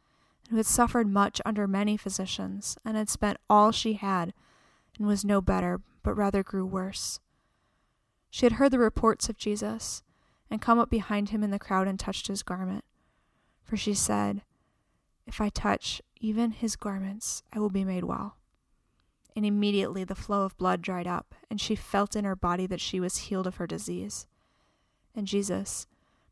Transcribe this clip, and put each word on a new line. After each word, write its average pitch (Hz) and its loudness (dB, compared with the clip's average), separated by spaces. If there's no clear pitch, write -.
and - -12
who 226 2
had 220 2
suffered 233 4
much 202 2
under 208 0
many 208 2
physicians, 190 -6
and 220 -4
had 214 -2
spent - -2
all 208 10
she 220 0
had, 190 -2
and 208 -2
was 202 2
no 202 4
better, 185 2
but 202 0
rather 196 2
grew 190 -4
worse. 190 -6
She - 2
had 233 6
heard 262 4
the 254 4
reports 220 2
of 214 -8
Jesus, 214 -6
and 220 -4
come 233 6
up 233 2
behind 208 0
him 214 0
in 208 0
the 202 -2
crowd 190 0
and 196 -2
touched - -6
his 196 -4
garment. 185 -6
For 220 -4
she 208 -2
said, 202 0
"If - -10
I 208 0
touch - -2
even 220 0
his 214 -4
garments, 196 -6
I 214 -4
will 214 0
be 190 0
made 180 -2
well." - -6
And 214 0
immediately 202 2
the 185 -6
flow 202 0
of 190 -4
blood 185 2
dried 180 -4
up, - -6
and 208 -6
she 214 0
felt 202 0
in 208 0
her 190 -2
body 180 -2
that 185 -6
she - -4
was 180 -2
healed 185 -2
of 180 -6
her 175 -4
disease. 180 -8
And 202 -4
Jesus, 196 -2